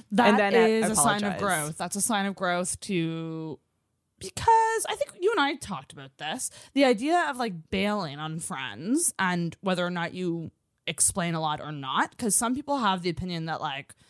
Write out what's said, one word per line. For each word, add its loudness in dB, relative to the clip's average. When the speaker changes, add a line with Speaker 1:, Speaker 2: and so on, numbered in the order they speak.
Speaker 1:
That 6
Speaker 2:
And 6
then 4
I 8
Speaker 1:
is 6
a 0
sign 4
of -2
Speaker 2:
apologize. -6
Speaker 1:
growth. 0
That's -6
a -2
sign 0
of -4
growth -2
to, -4
because 2
I -2
think -6
you 4
and 0
I 2
talked -12
about -18
this, -6
the 6
idea 4
of, -6
like, -6
bailing -2
on -6
friends -2
and 0
whether 0
or -4
not -4
you -4
explain 0
a -2
lot -2
or -10
not, -4
'cause 0
some 0
people -4
have 0
the 0
opinion -6
that, -6
like, -8